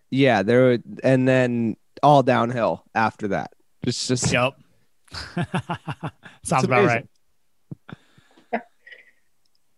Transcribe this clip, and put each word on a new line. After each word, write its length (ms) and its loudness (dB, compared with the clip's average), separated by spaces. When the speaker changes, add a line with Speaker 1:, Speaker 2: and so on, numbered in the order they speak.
Speaker 1:
yeah, 320 2
there 220 4
were, 140 4
and 240 2
then 520 0
all 200 6
downhill 600 0
after 340 -2
that. 260 -4
It's 220 -6
just 240 -4
Speaker 2:
Yep. 280 -2
<laughs> 220 -16
Sounds 160 -6
Speaker 1:
It's 220 -2
Speaker 2:
about 200 2
Speaker 1:
amazing. 240 -2
Speaker 2:
right. 100 -6
Speaker 3:
<laughs> 0 -